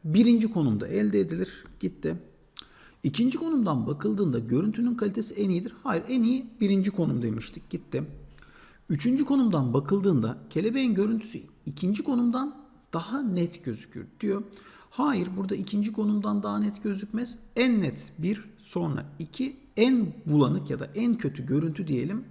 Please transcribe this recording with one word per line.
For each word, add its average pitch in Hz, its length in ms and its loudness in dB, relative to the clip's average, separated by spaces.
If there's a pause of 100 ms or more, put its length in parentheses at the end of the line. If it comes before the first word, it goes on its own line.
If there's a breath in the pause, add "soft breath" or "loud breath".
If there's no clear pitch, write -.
birinci 220 480 6
konumda 117 360 2
elde 202 320 2
edilir. 185 440 -4 (160)
Gitti. 165 360 -4 (840 loud breath)
İkinci 233 360 0
konumdan 220 480 0
bakıldığında 175 520 0
görüntünün 208 560 0
kalitesi 214 400 -2
en 202 160 0
iyidir. 180 320 -2
Hayır, 180 260 -2
en 254 140 2
iyi 254 240 2 (140)
birinci 196 300 4
konum 143 320 0
demiştik. 110 480 -6
Gitti. 151 340 -6 (840 loud breath)
Üçüncü 247 340 2
konumdan 180 500 4
bakıldığında 147 640 2 (120)
kelebeğin 233 440 0
görüntüsü 214 460 0 (260)
ikinci 185 380 -2
konumdan 247 520 0 (360)
daha 202 300 -4
net 175 420 -2
gözükür - 420 -10 (140)
diyor. 208 220 -2 (480 loud breath)
Hayır, 247 460 0
burada 196 180 -4
ikinci 208 380 -2
konumdan 208 500 0
daha 208 160 -2
net 208 240 -2
gözükmez. 208 560 -6 (180)
En 240 240 4
net - 380 -4
bir, 185 260 -4 (140)
sonra - 480 -4 (120)
iki, 254 380 -6 (200)
en 226 360 4 (140)
bulanık 147 440 4
ya 131 80 -4
da - 160 -10
en 233 200 2
kötü 143 320 -4
görüntü 156 400 -2
diyelim 151 440 -2